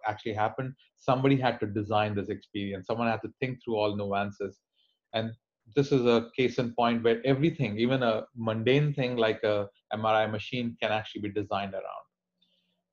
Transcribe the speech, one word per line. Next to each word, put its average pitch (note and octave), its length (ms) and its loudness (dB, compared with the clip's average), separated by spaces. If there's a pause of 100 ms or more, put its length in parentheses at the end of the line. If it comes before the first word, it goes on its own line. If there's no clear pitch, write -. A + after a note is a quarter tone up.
actually G#2+ 280 -4
happened, A2 380 -2 (220)
somebody C3+ 400 4
had B2+ 240 0
to A2 80 -2
design G#2 480 0
this G2 140 -4
experience. G2 580 -8
Someone A#2 220 -2
had A2 140 -2
to A2 180 -10
think B2+ 200 -4
through A#2 140 -4
all G#2 220 0
nuances. G2+ 640 -4 (520)
And A2+ 200 -4 (420)
this C#3+ 160 2
is B2+ 140 4
a A#2 320 4
case B2 200 0
in A#2 160 -2
point A#2 300 2
where A#2 220 2
everything, C3+ 520 0
even B2+ 260 2
a A2+ 200 0 (140)
mundane A#2 560 2
thing B2 240 -2
like A2 260 2
a G#2 240 2 (240)
M A2 140 -2
R A2 100 4
I A2 120 4
machine A#2 540 -6
can G#2+ 120 0
actually G#2+ 300 -6
be G#2 80 -4
designed G2 420 -4
around. G2 320 -10 (880)